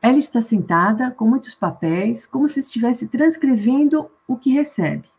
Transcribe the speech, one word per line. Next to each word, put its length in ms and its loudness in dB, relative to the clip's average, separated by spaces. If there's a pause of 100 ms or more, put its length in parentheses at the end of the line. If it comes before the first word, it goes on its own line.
Ela 160 4
está 240 0
sentada 680 0
com 160 -2
muitos 260 0
papéis, 720 -4
como 220 -2
se 120 -4
estivesse 480 -4
transcrevendo 1000 2 (180)
o 80 -2
que 180 0
recebe. 640 -2